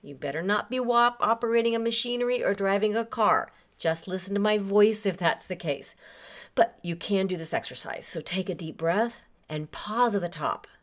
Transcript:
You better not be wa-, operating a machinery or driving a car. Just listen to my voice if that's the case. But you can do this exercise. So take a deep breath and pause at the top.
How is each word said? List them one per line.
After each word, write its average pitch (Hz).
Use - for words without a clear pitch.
You 143
better 143
not 202
be 254
wa-, 240
operating 233
a 233
machinery 240
or 196
driving 196
a 226
car. 208
Just 165
listen 185
to 202
my 214
voice 208
if 185
that's -
the 175
case. -
But -
you 170
can 190
do 185
this 160
exercise. -
So 160
take 180
a 208
deep 160
breath 196
and 151
pause 220
at 196
the 170
top. 156